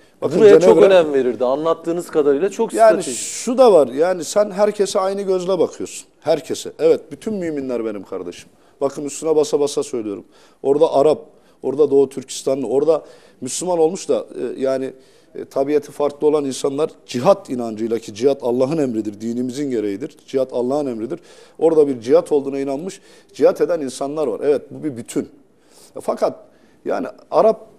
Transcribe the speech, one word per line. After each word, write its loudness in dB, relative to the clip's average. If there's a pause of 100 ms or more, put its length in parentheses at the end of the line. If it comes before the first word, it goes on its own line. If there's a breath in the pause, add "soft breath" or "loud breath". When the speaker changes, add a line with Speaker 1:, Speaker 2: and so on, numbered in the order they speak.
(220 soft breath)
Speaker 1:
bakın 0
Speaker 2:
Buraya 8
çok 0
Speaker 1:
Cenevre 8
Speaker 2:
önem 6
verirdi. 0
Anlattığınız -2
kadarıyla 2
çok -4
Speaker 1:
Yani 6 (120)
Speaker 2:
stratejik. -8
Speaker 1:
şu -6
da 8
var. 6
Yani -2
sen -2
herkese 0
aynı -2
gözle -2
bakıyorsun. -4 (160)
Herkese. -4
Evet, 2
bütün -8
müminler -6
benim -8
kardeşim. -12 (320 soft breath)
Bakın -4
üstüne -2
basa 2
basa -2
söylüyorum. -8 (400 soft breath)
Orada 2
Arap, 4 (440 soft breath)
orada 0
Doğu 4
Türkistanlı, -6
orada 0 (380 soft breath)
Müslüman -4
olmuş 0
da, -2 (160)
e, -8
yani, -4 (420 soft breath)
e, -12
tabiatı -2
farklı -2
olan 2
insanlar -4 (160)
cihat 0
inancıyla -4
ki -16
cihat 0
Allah'ın -2
emridir, -4
dinimizin -6
gereğidir. -6 (100)
Cihat -4
Allah'ın -4
emridir. -10 (400 soft breath)
Orada 4
bir -4
cihat 2
olduğuna 0
inanmış, -8 (320 soft breath)
cihat 2
eden 2
insanlar -6
var. -4
Evet, 2 (100)
bu -14
bir -8
bütün. -6 (760 soft breath)
E, -12
fakat -2 (460 soft breath)
yani -4 (240)
Arap 2 (120)